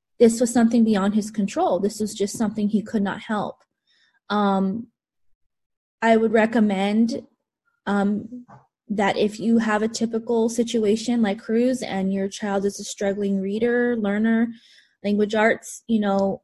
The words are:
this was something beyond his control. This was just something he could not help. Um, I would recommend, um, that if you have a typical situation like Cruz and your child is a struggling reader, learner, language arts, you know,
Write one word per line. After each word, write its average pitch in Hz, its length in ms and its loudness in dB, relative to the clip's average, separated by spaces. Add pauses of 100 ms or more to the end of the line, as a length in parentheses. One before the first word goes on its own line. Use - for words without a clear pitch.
(180)
this 226 200 6
was 240 140 0
something 233 320 4
beyond 202 300 2
his 214 160 -2
control. 214 500 -2
This 202 180 -2
was 214 160 -4
just 202 220 -4
something 208 320 -2
he 208 140 0
could 208 200 -4
not 196 200 -4
help. 202 400 -6 (680)
Um, 196 600 0 (1120)
I 226 160 6
would 220 140 2
recommend, 214 920 2 (600)
um, 202 580 -2 (440)
that 202 280 0
if 208 220 -2
you 226 200 2
have 214 240 0
a 220 60 -2
typical 226 600 -2
situation 226 760 0
like 202 160 0
Cruz 240 440 0
and 190 300 -4
your 196 160 -2
child 196 360 -4
is 202 160 -4
a 202 40 -12
struggling 196 560 -4
reader, 240 560 0
learner, 220 520 0 (560)
language 208 300 0
arts, - 520 0
you 226 140 2
know, 196 440 0